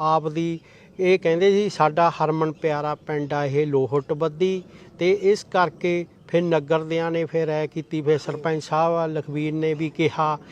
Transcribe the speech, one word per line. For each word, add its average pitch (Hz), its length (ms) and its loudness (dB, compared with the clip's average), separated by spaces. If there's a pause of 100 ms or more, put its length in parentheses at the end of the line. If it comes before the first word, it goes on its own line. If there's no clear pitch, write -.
ਆਪ 156 280 0
ਦੀ, 165 320 -4 (400)
ਇਹ 185 180 4
ਕਹਿੰਦੇ 175 320 4
ਸੀ 202 180 2
ਸਾਡਾ 160 420 2
ਹਰਮਨ 160 420 0
ਪਿਆਰਾ 151 420 -2
ਪਿੰਡ 147 400 -6
ਆ 147 100 -2
ਇਹ 143 220 0
ਲੋਹਟਵੱਦੀ, 151 960 -2 (360)
ਤੇ 185 240 2
ਇਸ 202 220 2
ਕਰਕੇ 175 640 0 (220)
ਫਿਰ 170 140 2
ਨਗਰ 160 400 2
ਦਿਆਂ 165 280 -4
ਨੇ 165 140 -2
ਫਿਰ 160 220 -2
ਰਾਏ 151 200 -2
ਕੀਤੀ, 156 360 -6
ਫਿਰ 147 160 4
ਸਰਪੰਚ 151 460 -4
ਸਾਹਿਬ 165 300 0
ਆ 165 120 0
ਲਖਵੀਰ 151 480 -4
ਨੇ 156 200 0
ਵੀ 151 160 -4
ਕਿਹਾ 156 480 0 (140)